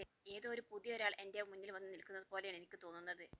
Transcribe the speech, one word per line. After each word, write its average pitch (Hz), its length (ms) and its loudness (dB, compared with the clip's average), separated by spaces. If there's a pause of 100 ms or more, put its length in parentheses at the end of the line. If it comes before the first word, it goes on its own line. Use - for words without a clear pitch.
(280)
ഏതോ 208 220 -2
ഒരു 233 120 2
പുതിയ 214 320 -2
ഒരാൾ 214 260 8
എൻ്റെ 196 240 0
മുന്നിൽ 196 280 -6
വന്ന് 190 200 -4
നിൽക്കുന്നത് 190 360 -6
പോലെയാണ് 190 300 2
എനിക്ക് 175 220 -10
തോന്നുന്നത്." 175 440 -4 (160)